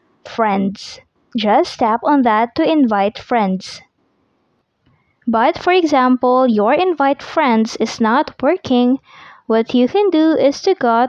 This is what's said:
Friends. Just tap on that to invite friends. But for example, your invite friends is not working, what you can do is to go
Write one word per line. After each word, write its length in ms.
Friends. 760
Just 400
tap 260
on 200
that 320
to 80
invite 560
friends. 600
But 300
for 120
example, 760
your 260
invite 480
friends 540
is 260
not 400
working, 560
what 300
you 120
can 220
do 260
is 280
to 100
go 360